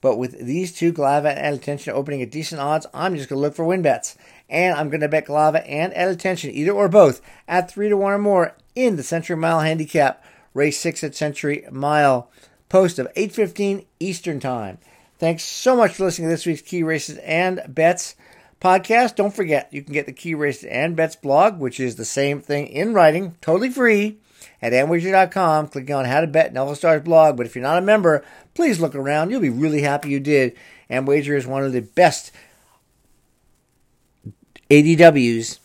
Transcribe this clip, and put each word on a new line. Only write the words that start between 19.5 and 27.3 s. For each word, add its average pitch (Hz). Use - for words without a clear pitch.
you 143
can 143
get 143
the 135
Key 165
Races 147
and 156
Bets 160
blog, 170
which 131
is 127
the 113
same 139
thing 143
in 202
writing, 170
totally 185
free, 214
at 117
amwager 165
dot 190
com, 156
clicking 139
on 135
How 131
to 165
Bet 156
and -
Elva 139
Star's 156
blog. 156